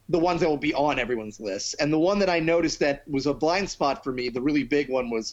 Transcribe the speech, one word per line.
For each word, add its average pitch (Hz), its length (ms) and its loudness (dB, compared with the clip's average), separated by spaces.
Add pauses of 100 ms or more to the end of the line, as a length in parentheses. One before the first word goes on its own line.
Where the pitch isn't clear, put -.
the 170 100 2
ones 175 220 2
that 170 80 4
will 151 80 0
be 151 160 -2
on 143 260 0
everyone's 110 400 -4
list. 101 400 -6
And 151 140 2
the 156 40 4
one 185 220 2
that 190 100 2
I 170 100 2
noticed 165 400 2
that 143 280 0
was 139 200 -2
a 147 60 2
blind 165 360 0
spot 139 340 -2
for 139 80 -4
me, 127 180 -4
the 120 120 -4
really 143 220 2
big 143 260 0
one, 127 200 0
was, 113 240 -4